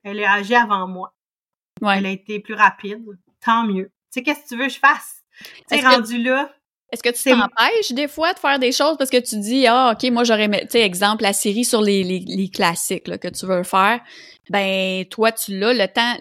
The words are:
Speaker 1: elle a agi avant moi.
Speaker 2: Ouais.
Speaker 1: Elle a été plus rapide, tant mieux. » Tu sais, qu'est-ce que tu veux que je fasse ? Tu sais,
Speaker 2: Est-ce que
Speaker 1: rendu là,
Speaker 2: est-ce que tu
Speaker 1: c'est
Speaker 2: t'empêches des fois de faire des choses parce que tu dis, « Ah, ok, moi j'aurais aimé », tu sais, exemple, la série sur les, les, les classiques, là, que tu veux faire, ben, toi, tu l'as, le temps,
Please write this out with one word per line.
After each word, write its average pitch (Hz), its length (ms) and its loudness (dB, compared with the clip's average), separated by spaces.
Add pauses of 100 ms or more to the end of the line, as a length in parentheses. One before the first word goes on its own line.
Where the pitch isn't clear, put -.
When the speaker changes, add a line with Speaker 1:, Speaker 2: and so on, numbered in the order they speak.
Speaker 1:
elle 208 200 -8
a 196 100 2
agi 202 220 0
avant 208 320 2
moi. 185 260 -12 (680)
Speaker 2:
Ouais. 196 200 2
Speaker 1:
Elle 196 80 -2
a 190 40 -4
été 208 280 -8
plus 208 160 -12
rapide, 208 480 2 (420)
tant 233 200 2
mieux. » 196 260 -2 (200)
Tu - 80 -6
sais, 247 40 -10
qu'est-ce 294 180 -2
que - 80 -20
tu 240 80 -10
veux 262 100 -2
que 247 60 -6
je - 60 -16
fasse ? - 420 2 (180)
Tu - 60 -20 (240)
sais, - 60 -2
Speaker 2:
Est-ce 269 120 2
que 262 80 8
Speaker 1:
rendu 233 280 -2
là, 269 280 -2 (380)
Speaker 2:
est-ce - 140 -10
que 240 60 0
tu 240 100 -4
Speaker 1:
c'est 269 120 2
Speaker 2:
t'empêches 247 600 2
des 277 160 -2
fois 320 260 -2
de 349 60 -10
faire 277 200 0
des 247 120 0
choses 294 260 0
parce 269 120 -2
que 247 100 2
tu 240 220 -8
dis, « 247 280 2
Ah, 247 240 4
ok, 254 160 -2
moi 240 140 2
j'aurais 214 220 2
aimé », 208 180 0
tu - 80 -12
sais, 233 100 2
exemple, 202 400 0
la 202 120 2
série 214 320 -2
sur 220 160 2
les, 202 200 2
les, 185 240 -2
les 190 240 -4
classiques, 180 600 -4
là, 180 80 -8
que 180 100 -10
tu 175 180 -10
veux 185 180 -2
faire, 202 360 2 (500)
ben, 190 600 -2
toi, 226 220 0
tu 196 260 -8
l'as, 226 140 2
le 208 140 2
temps, 233 340 -2